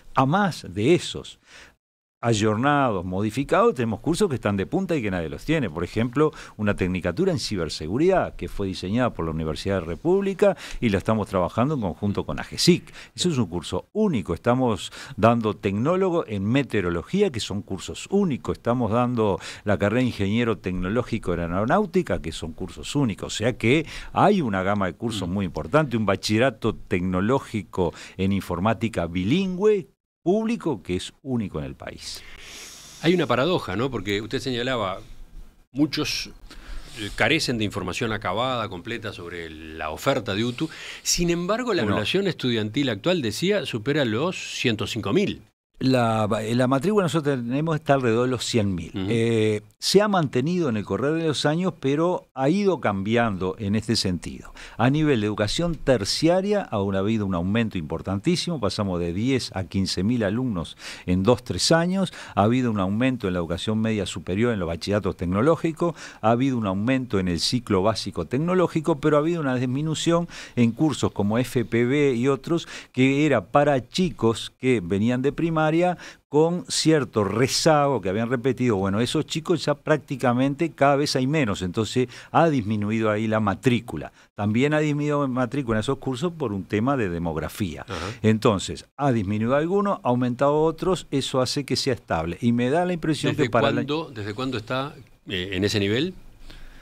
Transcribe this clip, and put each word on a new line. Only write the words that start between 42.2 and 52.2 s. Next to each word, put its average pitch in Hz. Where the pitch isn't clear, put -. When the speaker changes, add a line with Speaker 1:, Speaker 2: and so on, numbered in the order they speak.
Speaker 2:
estudiantil 120
actual, 156
decía, 160
supera 131
los 127
ciento 113
cinco 98
mil. 147
Speaker 1:
La, 117
la 127
matrícula 175
nosotros 143
tenemos 139
está 143
alrededor 123
de 127
los 123
cien 101
mil. 82
Speaker 2:
Ujú. 95
Speaker 1:
Eh, 110
se -
ha 214
mantenido 165
en 110
el 98
correr 113
de 165
los 151
años, 180
pero 156